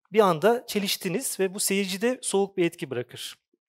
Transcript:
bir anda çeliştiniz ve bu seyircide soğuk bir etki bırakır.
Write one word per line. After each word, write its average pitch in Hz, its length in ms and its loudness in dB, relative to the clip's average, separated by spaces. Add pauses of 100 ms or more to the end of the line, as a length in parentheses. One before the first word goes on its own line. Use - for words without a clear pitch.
(120)
bir 202 80 2
anda 202 480 4
çeliştiniz - 720 -4
ve 190 140 -2
bu 208 60 -10
seyircide 196 640 -2
soğuk 196 360 -2
bir 175 80 2
etki 165 240 -4
bırakır. - 480 -8 (320)